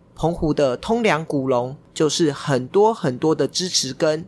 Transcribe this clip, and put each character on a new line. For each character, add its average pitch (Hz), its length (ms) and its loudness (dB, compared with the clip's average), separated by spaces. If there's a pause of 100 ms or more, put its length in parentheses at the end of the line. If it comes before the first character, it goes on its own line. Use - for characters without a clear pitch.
(140)
澎 165 200 -2
湖 160 180 0
的 135 240 2
通 226 260 -2
梁 165 220 2
古 135 240 -2
榕 127 260 0 (200)
就 160 120 2
是 151 240 2
很 127 380 -2
多 208 240 4
很 131 240 -2
多 156 180 2
的 143 140 0
支 175 220 -6
持 131 240 -2
根 156 340 0